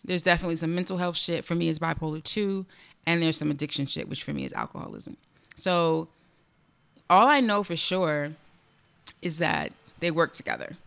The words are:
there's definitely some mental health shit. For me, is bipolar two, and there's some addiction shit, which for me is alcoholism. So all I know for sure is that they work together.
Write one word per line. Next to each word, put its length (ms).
there's 160
definitely 360
some 180
mental 240
health 180
shit. 280
For 100
me, 140
is 100
bipolar 440
two, 440
and 160
there's 160
some 120
addiction 360
shit, 220
which 140
for 120
me 100
is 80
alcoholism. 640
So 540
all 200
I 120
know 220
for 140
sure 560
is 160
that 340
they 100
work 240
together. 420